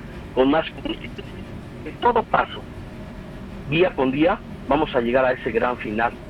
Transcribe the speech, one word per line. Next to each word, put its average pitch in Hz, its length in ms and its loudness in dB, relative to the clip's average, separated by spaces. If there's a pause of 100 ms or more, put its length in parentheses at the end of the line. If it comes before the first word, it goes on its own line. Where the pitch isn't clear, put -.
(340)
con 131 160 6
más 160 160 4 (160)
conciencia. - 420 -8 (600)
En - 160 -10
todo 240 220 6
paso, - 400 0 (1040)
día 165 260 4
con 131 160 2
día, 160 280 4 (300)
vamos 143 260 2
a 131 60 4
llegar 120 240 4
a 127 80 4
ese - 180 -4
gran 113 260 2
final, 113 360 0 (180)